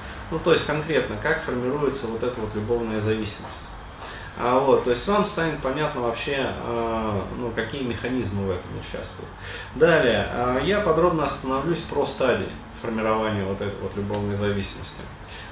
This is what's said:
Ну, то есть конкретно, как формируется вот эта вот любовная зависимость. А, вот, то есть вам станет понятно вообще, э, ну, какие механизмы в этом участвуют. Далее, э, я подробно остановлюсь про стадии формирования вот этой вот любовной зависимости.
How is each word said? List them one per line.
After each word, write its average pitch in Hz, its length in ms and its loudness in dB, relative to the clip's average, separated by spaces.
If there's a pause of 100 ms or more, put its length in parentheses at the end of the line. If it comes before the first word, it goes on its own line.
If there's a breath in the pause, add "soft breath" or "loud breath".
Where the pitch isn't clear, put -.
(300 loud breath)
Ну, 160 100 -2
то 170 120 6
есть 151 140 4
конкретно, 147 560 0
как 160 200 2
формируется 131 640 0
вот 113 160 -4
эта 120 180 -2
вот 107 140 -4
любовная 110 460 0
зависимость. 107 640 -2 (720 loud breath)
А, 123 220 4
вот, 131 260 6
то 127 60 2
есть 120 160 2
вам 202 180 4
станет 160 360 0
понятно 139 420 0
вообще, 120 340 0
э, 113 840 0 (180)
ну, 120 140 -2
какие 113 320 -2
механизмы 107 600 -2
в 95 40 0
этом 90 200 -4 (100)
участвуют. - 500 -10 (460 loud breath)
Далее, 131 540 6
э, 123 340 0
я 202 160 2
подробно 165 440 4
остановлюсь 139 560 -2
про 143 240 0
стадии 110 460 2 (340)
формирования 110 600 2
вот 98 180 -2
этой 98 180 -4
вот 95 160 -4
любовной 101 400 -2
зависимости. 101 640 -2 (520 loud breath)